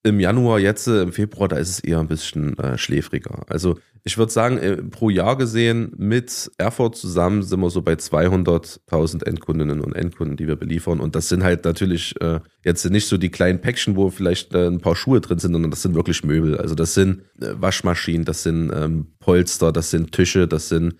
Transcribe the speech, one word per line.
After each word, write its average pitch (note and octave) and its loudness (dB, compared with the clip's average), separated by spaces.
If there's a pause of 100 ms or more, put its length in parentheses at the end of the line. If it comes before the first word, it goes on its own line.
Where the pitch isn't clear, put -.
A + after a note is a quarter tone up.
Im G#2 4
Januar A2+ 4
jetzt, G2+ 0
äh, G#2+ 4
im F2 -2
Februar, G#2 -2
da D#2+ 0
ist D#2+ -2
es - -6
eher E2 0
ein D#2+ -2
bisschen, D#2 -4
äh, C2 -4
schläfriger. - -4
Also E2+ 0 (260)
ich G#2+ -4
würd A2+ 2
sagen, A#2+ 0
äh, F#2 -2
pro G2 -4
Jahr G2 2
gesehen A#2 0
mit A2+ -2
Erfurt A2+ 0
zusammen F2+ 0
sind F#2+ -2
wir F2+ 2
so F2 -2
bei E2 0
zweihunderttausend E2 0
Endkundinnen D#2 -2
und - -6
Endkunden, E2 -4
die D#2 -6
wir D2+ -2
beliefern. E2 -4
Und D#2 -4
das E2 -2
sind F2+ 0
halt F2 2
natürlich, E2+ 0
äh, E2 -2 (240)
jetzt F2 0
nicht G#2 0
so G2+ 2
die F2 0
kleinen F2+ 2
Päckchen, A2 -2
wo F#2+ 2
vielleicht, - -2
äh, F2+ 4
ein F2 0
paar E2+ 2
Schuhe C3 2
drin - -2
sind, F2 0
sondern E2 0
das D2 -8
sind F#2 0
wirklich E2 0
Möbel. D#2 2
Also D#2 -4
das E2 0
sind, F#2+ 2 (180)
äh, G1+ -6
Waschmaschinen, F#2 0
das - -4
sind, E2 0
ähm, D#2 -2 (120)
Polster, F2 4
das E2 -2
sind E2 -2
Tische, F2+ 4
das D#2 -4
sind, E2+ 0